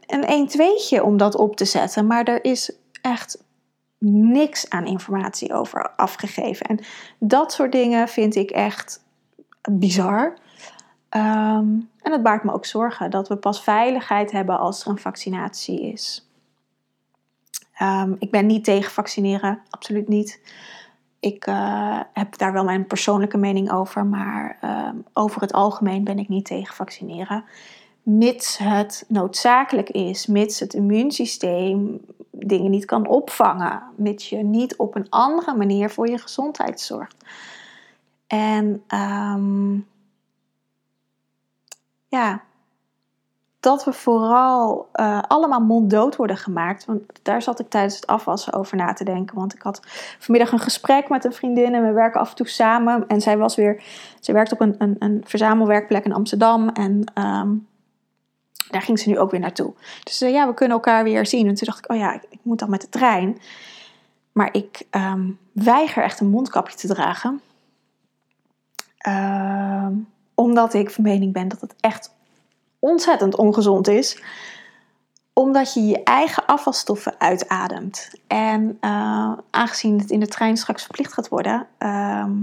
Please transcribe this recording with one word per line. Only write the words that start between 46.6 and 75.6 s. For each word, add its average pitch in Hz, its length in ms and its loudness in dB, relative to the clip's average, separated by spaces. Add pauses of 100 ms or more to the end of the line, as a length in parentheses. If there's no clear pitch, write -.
Want 214 160 -4 (220)
daar 226 200 0
zat 240 180 -4
ik 233 100 -12
tijdens 202 240 0
het - 120 -14
afwassen 202 460 -4
over 196 240 -6
na 180 160 -2
te 196 120 -10
denken. 190 320 -6
Want 190 180 -6
ik - 80 -20
had 202 180 -8 (380)
vanmiddag 233 340 2
een 233 60 4
gesprek 277 500 0
met 262 160 0
een 247 80 -2
vriendin 240 420 2
en 233 120 4
we 220 60 2
werken 226 280 2
af 233 100 -2
en - 60 -20
toe 240 120 -4
samen. 233 600 2
En 208 120 2
zij 208 180 4
was 220 160 2
weer, 208 280 2 (380)
zij - 140 0
werkt 220 180 4
op 226 80 0
een, 208 180 4
een, 202 200 2
een 208 260 0
verzamelwerkplek 208 800 2
in 202 80 0
Amsterdam 220 560 4
en, 208 360 0 (100)
ehm, 202 340 -2 (1200)
daar 190 120 -2
ging 220 160 0
ze - 100 -2
nu 208 100 2
ook 190 120 2
weer 185 100 -4
naartoe. 180 320 -6 (300)
Dus, - 180 -8
eh, 254 120 2
ja, 285 140 4
we 240 80 0
kunnen 240 220 2
elkaar 226 280 2
weer 214 220 0
zien. 226 220 2
En 202 60 2
toen - 120 -4
dacht 208 120 -8
ik: - 120 -12
"Oh 233 60 -2
ja, 202 180 -2
ik, - 140 -14
ik - 140 -20
moet 233 160 -2
dan 214 120 -4
met 196 100 -2
de - 80 -18
trein." 220 500 0 (920)
Maar 208 200 2
ik, - 380 -6
ehm, 190 400 -2 (220)
weiger 240 500 2
echt - 180 -2
een 202 100 4
mondkapje 214 460 0
te - 100 -8
dragen. 190 540 -2 (1600)
Ehm, 196 920 -2 (420)
omdat 233 400 4
ik 202 160 2
van 220 140 0
mening 196 280 4
ben 185 160 -4
dat 196 120 -8
het - 200 -14
echt - 340 -4 (640)
ontzettend 294 580 2
ongezond 208 520 4
is. 214 340 2 (1080)
Omdat 269 420 2